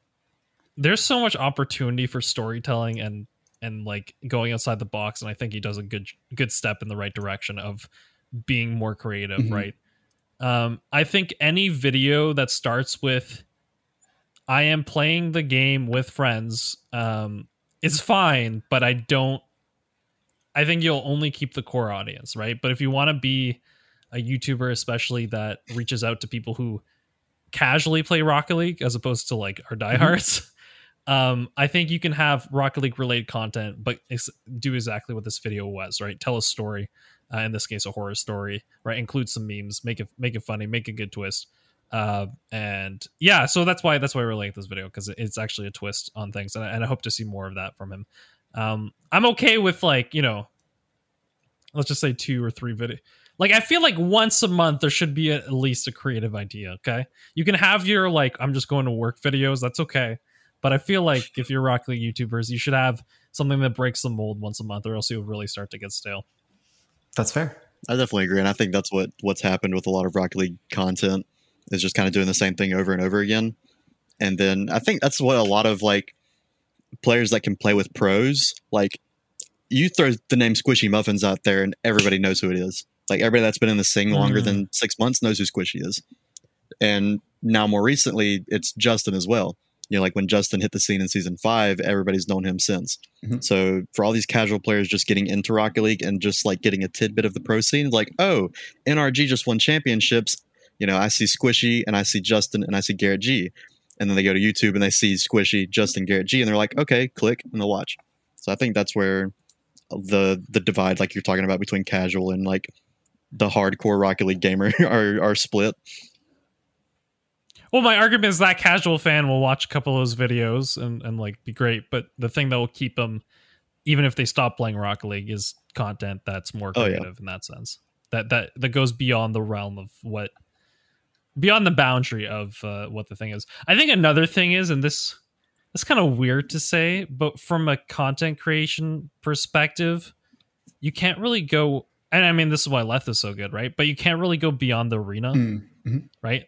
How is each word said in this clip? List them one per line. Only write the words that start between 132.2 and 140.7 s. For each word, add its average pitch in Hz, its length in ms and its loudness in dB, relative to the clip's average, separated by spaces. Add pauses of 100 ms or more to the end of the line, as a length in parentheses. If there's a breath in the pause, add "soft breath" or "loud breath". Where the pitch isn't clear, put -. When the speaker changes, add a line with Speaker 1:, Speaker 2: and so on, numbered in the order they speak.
Speaker 1:
of, 104 380 -8
uh, 104 240 -8
what 107 220 -10
the 98 80 -16
thing 110 140 -8
is. 104 140 -10 (220 loud breath)
I 180 80 4
think 294 160 4
another 160 340 4
thing 175 280 2
is, 185 160 0
and 139 120 0
this, - 360 -4 (580)
it's - 80 -6
kinda 233 220 4
weird 131 460 2
to 160 100 -4
say, 175 480 0
but 147 280 -4
from 160 300 -2
a 139 80 2
content 143 640 -4
creation 156 680 -2 (120)
perspective, 156 920 -2 (640 soft breath)